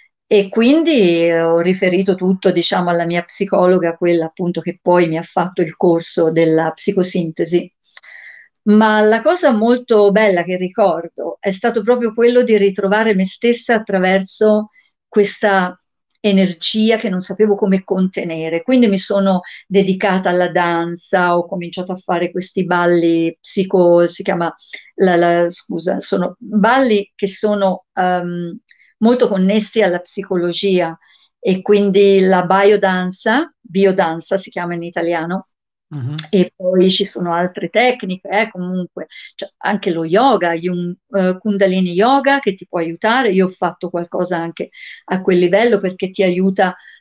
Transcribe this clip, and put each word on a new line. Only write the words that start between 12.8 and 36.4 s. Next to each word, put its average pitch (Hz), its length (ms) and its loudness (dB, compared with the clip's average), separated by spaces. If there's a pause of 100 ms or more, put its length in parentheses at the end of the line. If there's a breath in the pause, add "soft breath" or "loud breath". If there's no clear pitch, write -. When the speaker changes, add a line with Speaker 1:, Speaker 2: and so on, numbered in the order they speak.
Speaker 1:
me 190 140 0
stessa 240 480 -2
attraverso 202 960 0 (380 soft breath)
questa 196 720 0 (400)
energia 208 760 0
che 220 120 -6
non 185 120 -4
sapevo 208 320 0
come 196 300 0
contenere. 170 800 -4
Quindi 247 240 4
mi 196 100 0
sono 196 440 0 (260 loud breath)
dedicata 190 640 0
alla 180 180 0
danza, 175 880 0
ho 175 80 -2
cominciato 180 460 -10
a 185 60 -8
fare 175 340 -4
questi 185 340 -6
balli 170 760 0
psico-, 180 680 2
si 170 160 -12
chiama, 170 280 -2 (440 loud breath)
la, 185 200 2
la, 170 340 2
scusa, 180 500 -6
sono 185 400 -4
balli 214 760 0
che 202 120 -4
sono, 196 640 -2
ehm, 175 640 -4 (420 soft breath)
molto 240 280 4
connessi 208 560 0
alla 180 160 0
psicologia, 175 960 -2 (420 soft breath)
e 185 220 -2
quindi 202 600 4
la 185 220 4
biodanza, 196 1160 0
biodanza 185 760 0
si 190 120 -12
chiama 175 240 -8
in 170 80 -8
italiano, 170 640 -4 (420)
Speaker 2:
Mhm. 143 280 -10 (160)
Speaker 1:
e 185 240 2